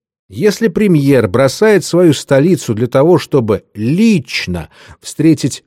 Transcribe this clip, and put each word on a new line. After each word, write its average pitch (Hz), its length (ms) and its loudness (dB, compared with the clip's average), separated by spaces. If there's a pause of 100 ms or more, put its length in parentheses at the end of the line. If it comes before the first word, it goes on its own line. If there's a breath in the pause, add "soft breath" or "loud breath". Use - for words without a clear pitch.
(300)
Если 196 380 -2
премьер 143 600 2
бросает 135 560 0
свою 170 300 2
столицу 135 600 0
для 117 120 -4
того, 151 300 2
чтобы 107 460 -2 (100)
лично 127 960 -2 (320 loud breath)
встретить - 640 -2